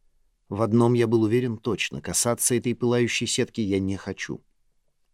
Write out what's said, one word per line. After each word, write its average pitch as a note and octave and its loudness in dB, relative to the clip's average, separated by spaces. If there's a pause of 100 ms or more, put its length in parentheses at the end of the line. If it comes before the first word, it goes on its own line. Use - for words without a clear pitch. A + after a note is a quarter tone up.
(480)
В G#2 -2
одном A#2 4
я A#2+ 4
был A2+ 2
уверен A2+ 0
точно: F2+ -4
касаться A#2+ 0
этой A#2 0
пылающей A#2+ 0
сетки - -2
я G2 0
не F#2+ -2
хочу. - -10 (720)